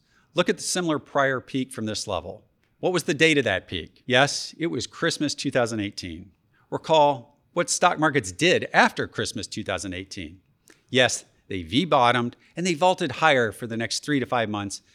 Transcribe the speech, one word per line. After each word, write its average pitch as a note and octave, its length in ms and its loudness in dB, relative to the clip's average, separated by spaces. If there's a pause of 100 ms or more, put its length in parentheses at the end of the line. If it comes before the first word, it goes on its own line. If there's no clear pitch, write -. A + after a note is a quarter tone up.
(340)
Look F3 140 0
at F#3 80 0
the - 60 -14
similar E3 360 -2
prior C3+ 420 0
peak C3 320 -6
from A2 140 -8
this G#2+ 200 -6
level. F#2 380 -6 (340)
What F3+ 140 0
was F3 120 0
the F3 100 -2
date D#3 240 4
of B2+ 60 4
that F#2+ 220 -2
peak? E2 400 -12
Yes, B2+ 500 2
it E3 120 -4
was D3 180 -6
Christmas D#3 480 -4
two - 160 -6
thousand A#2 300 0
eighteen. F#2 500 -10 (400)
Recall D3 680 2 (140)
what E3+ 160 -2
stock F3 280 2
markets C#3 320 0
did C3 420 2
after F3 360 2
Christmas G#2+ 400 -6
two G#2+ 160 -8
thousand F#2+ 300 -6
eighteen. F2+ 460 -12 (500)
Yes, B2 340 2 (240)
they F#2+ 140 -6
V-bottomed A#2+ 720 2 (200)
and E3+ 80 -4
they F3+ 100 0
vaulted F3+ 380 2
higher C3 380 2
for A#2 160 -10
the A2+ 100 -6
next A2+ 280 -4
three D3 160 0
to A#2 60 -2
five A#2 220 -2
months G2+ 340 -6 (120)